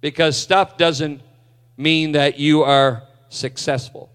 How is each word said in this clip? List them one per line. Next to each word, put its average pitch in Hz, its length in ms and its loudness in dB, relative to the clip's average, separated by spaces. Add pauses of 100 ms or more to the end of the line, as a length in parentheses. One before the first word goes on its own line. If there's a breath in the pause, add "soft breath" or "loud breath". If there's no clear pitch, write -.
Because 151 360 -2
stuff 190 400 0
doesn't 151 440 -2 (560)
mean 156 360 0
that 147 260 0
you 151 240 2
are 135 400 2 (260)
successful. - 880 -8